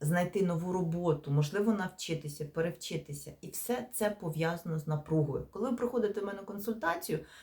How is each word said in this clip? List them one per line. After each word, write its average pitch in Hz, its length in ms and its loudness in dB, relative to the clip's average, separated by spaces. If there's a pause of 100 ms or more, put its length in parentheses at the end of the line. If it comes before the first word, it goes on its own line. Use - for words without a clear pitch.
знайти 175 420 4
нову 175 300 2
роботу, 170 580 2
можливо, 190 420 4
навчитися, 165 720 -4
перевчитися. 156 960 -4
І - 80 -10
все 240 440 -4
це 208 160 2
пов'язано 165 680 -2
з - 80 -6
напругою. 151 640 2
Коли 226 180 -2
ви 240 60 2
приходите 226 460 0
в 196 40 -2
мене 196 140 -6
на - 60 -14
консультацію, 214 720 -2 (240)